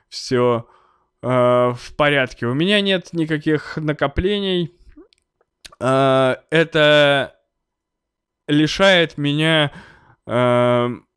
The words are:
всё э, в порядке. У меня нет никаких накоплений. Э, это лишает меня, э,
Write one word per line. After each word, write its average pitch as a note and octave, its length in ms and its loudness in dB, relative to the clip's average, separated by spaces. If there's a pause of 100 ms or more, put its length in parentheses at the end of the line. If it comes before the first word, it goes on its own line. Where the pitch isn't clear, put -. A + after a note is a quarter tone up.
(100)
всё A#2+ 580 -2 (580)
э, B2 500 2
в - 200 -20
порядке. C#3+ 500 -2
У A#2+ 80 -4
меня F#3+ 260 0
нет F#3+ 320 -4
никаких D#3 640 -4
накоплений. F3 960 -4 (1080)
Э, C3 560 2 (140)
это D3+ 840 2 (1120)
лишает D#3+ 720 2
меня, D3 540 0 (540)
э, B2 640 0 (280)